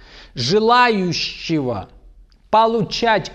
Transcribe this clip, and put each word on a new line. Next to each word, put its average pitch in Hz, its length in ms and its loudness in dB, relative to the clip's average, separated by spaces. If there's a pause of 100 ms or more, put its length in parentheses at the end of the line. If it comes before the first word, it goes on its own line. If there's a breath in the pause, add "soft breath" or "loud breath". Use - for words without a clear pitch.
(340 loud breath)
желающего 175 1500 0 (640)
получать 226 840 0